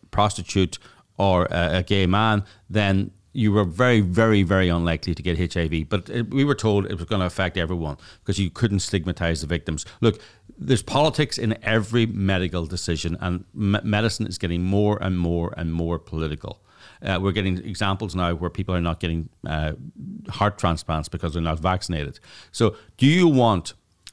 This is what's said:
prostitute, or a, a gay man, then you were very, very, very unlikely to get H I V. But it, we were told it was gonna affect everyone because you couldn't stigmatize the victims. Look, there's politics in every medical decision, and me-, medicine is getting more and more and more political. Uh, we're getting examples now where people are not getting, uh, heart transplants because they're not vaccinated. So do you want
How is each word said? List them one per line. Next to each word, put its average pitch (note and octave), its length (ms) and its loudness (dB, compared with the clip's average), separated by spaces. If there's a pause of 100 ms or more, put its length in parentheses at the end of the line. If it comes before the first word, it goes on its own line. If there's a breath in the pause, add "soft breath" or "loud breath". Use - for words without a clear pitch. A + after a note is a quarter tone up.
(100)
prostitute, G2 680 0 (400 loud breath)
or F#2 320 4
a, F2 280 0
a F2+ 40 0
gay G2 240 2
man, G#2 380 2 (260 loud breath)
then G2 400 2 (220)
you G#2+ 200 2
were G#2 120 4
very, A2 360 4
very, G2+ 420 4
very F#2 280 4
unlikely E2+ 440 0
to - 80 -10
get F2 160 -2
H F2+ 180 -2
I E2 120 0
V. D#2 160 -2
But F#2 240 -4
it, A#2 220 -4
we C#3 140 2
were C#3+ 100 2
told G2+ 320 0
it - 80 -6
was E2 100 -6
gonna F#2+ 220 0
affect F2+ 300 -2
everyone E2 400 -2 (240 loud breath)
because - 180 -4
you F#2+ 100 2
couldn't G2+ 320 0
stigmatize E2 600 -2
the D#2 60 -8
victims. D#2 380 -4 (160 loud breath)
Look, A2 200 2 (360 loud breath)
there's B2 260 0
politics D3 540 0
in A2+ 280 -2
every A2 420 2
medical F#2+ 580 0
decision, E2+ 560 -4
and F2+ 320 -4
me-, G#2 300 0
medicine G#2+ 460 0
is F#2 100 -8
getting F2 240 -2
more G#2 400 2
and F#2 160 0
more E2+ 380 -2
and E2 180 -4
more E2+ 240 -2
political. - 640 -8 (400 loud breath)
Uh, F#2+ 180 -2
we're F#2+ 120 0
getting F#2+ 260 0
examples G2 560 -4
now F2 200 0
where F2 140 -4
people F#2 260 -6
are F2 60 0
not E2+ 200 -2
getting, E2 280 -4 (180)
uh, D#2 260 -4 (580)
heart G2+ 260 0
transplants D#2+ 540 -2
because D#2+ 240 -6
they're E2+ 80 -2
not D#2+ 180 -2
vaccinated. F2 580 -4 (340 loud breath)
So G#2+ 220 2 (220 loud breath)
do C3 100 4
you E3+ 220 6
want A#2 460 2 (380)